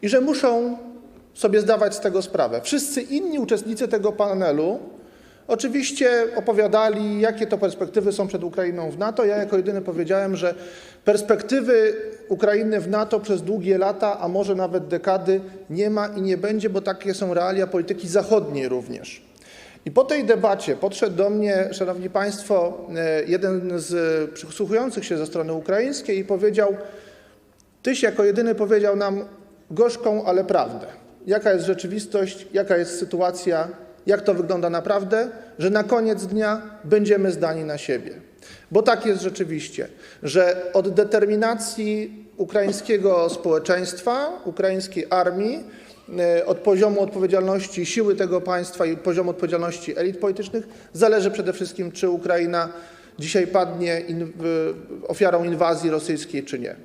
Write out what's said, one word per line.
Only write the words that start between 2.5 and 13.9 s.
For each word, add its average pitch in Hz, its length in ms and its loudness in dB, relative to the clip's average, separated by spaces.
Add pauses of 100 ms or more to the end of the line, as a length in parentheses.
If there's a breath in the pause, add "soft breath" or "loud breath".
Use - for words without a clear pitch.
Wszyscy - 380 -2
inni 311 360 -2
uczestnicy 220 500 -2
tego 208 240 0
panelu 190 680 0 (720 loud breath)
oczywiście 254 600 2 (280)
opowiadali, 208 840 2
jakie 214 260 2
to 202 120 -2
perspektywy 190 540 0
są 202 160 -2
przed 175 160 -6
Ukrainą 175 460 -4
w 147 80 -12
nato. 220 260 0
Ja 208 120 2
jako 202 200 0
jedyny 196 240 0
powiedziałem, 185 560 -2
że 175 180 -2 (500 loud breath)
perspektywy 220 920 4 (320)
Ukrainy 208 520 2
w 170 80 -6
nato 214 320 0
przez 202 220 -2
długie 190 360 0
lata, 202 420 0